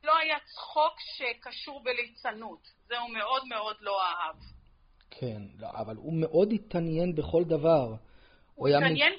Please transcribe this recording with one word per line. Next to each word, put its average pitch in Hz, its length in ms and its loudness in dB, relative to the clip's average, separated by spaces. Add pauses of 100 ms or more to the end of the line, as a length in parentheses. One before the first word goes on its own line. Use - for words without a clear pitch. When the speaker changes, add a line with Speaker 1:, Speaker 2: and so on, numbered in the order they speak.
Speaker 1:
לא 311 100 6
היה 311 240 2
צחוק - 600 0
שקשור 247 800 -10
בליצנות. 233 760 -6 (260)
זה 240 120 -6
הוא 240 120 -8
מאוד 233 360 -2
מאוד 214 340 -6
לא 202 220 0
אהב. 170 340 -2 (760)
Speaker 2:
כן, 110 320 -8 (160)
לא, 110 120 -12
אבל 113 260 -10
הוא 160 240 -8
מאוד 180 320 4
התעניין 170 640 -2
בכל 165 300 2
דבר. 160 420 4
Speaker 1:
הוא 110 120 -8 (560)
Speaker 2:
הוא - 140 -2
היה - 100 6
מ- - 40 4
Speaker 1:
התעניין 277 360 4